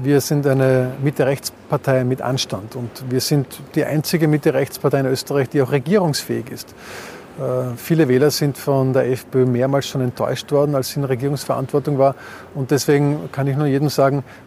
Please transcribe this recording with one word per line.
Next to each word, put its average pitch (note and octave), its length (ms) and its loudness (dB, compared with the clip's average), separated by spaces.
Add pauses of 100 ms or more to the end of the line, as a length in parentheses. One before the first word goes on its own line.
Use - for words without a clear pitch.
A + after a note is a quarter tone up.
wir C#3 180 4
sind C#3+ 240 0
eine C3 460 2 (140)
Mitte-Rechts-Partei C3+ 1000 0
mit B2+ 180 -2
Anstand A2+ 540 -4
und A#2+ 160 -8 (180)
wir B2+ 120 0
sind C#3+ 260 0 (300)
die D3+ 80 0
einzige D#3 420 0
Mitte-Rechts-Partei C#3+ 720 0
in C3+ 60 0
Österreich, C3 420 0
die C#3+ 140 2
auch B2 80 -2
regierungsfähig C#3+ 800 0
ist. - 240 -14 (640)
Äh, B2+ 380 -4
viele D#3+ 320 2
Wähler C3 240 6
sind C#3+ 260 -2
von C3+ 340 2
der B2+ 200 2
F - 180 -6
P C3+ 80 0
Ö B2+ 80 6
mehrmals C3 400 2
schon C#3 140 -4
enttäuscht B2 500 -4
worden, D3 240 2
als C3 140 -2
sie - 100 -8
in C#3+ 60 -2
Regierungsverantwortung C3+ 920 -2
war. C3+ 200 4 (400)
Und C#3 160 -4
deswegen D3 580 2
kann C#3 160 -2
ich C#3 100 0
nur D3+ 100 0
jedem C#3 220 2
sagen, C#3 360 2 (220)